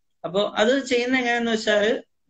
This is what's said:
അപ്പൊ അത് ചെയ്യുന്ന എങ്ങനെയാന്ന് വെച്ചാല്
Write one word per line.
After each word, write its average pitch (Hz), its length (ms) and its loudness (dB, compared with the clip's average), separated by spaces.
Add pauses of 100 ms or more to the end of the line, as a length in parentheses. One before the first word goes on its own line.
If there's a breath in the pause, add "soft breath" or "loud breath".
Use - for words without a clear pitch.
(260)
അപ്പൊ 180 300 -2
അത് 240 300 2
ചെയ്യുന്ന 247 320 0
എങ്ങനെയാന്ന് 240 340 0
വെച്ചാല് 220 500 0 (280)